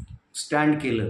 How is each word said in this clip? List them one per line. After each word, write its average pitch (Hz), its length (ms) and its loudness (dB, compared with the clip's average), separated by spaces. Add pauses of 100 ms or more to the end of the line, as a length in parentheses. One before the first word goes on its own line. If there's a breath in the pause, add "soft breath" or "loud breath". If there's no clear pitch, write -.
(360)
स्टँड 151 460 2
केलं, 117 280 0